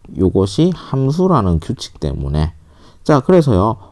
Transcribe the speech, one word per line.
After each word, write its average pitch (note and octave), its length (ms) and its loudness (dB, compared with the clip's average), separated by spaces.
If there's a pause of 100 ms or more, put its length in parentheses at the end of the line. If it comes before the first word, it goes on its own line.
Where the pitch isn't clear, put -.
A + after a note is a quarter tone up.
(160)
요것이 F#2+ 580 0
함수라는 C3+ 880 0
규칙 - 400 -10
때문에. C#2+ 540 -4 (500)
자, C#3+ 160 4
그래서요, A#2 560 2 (160)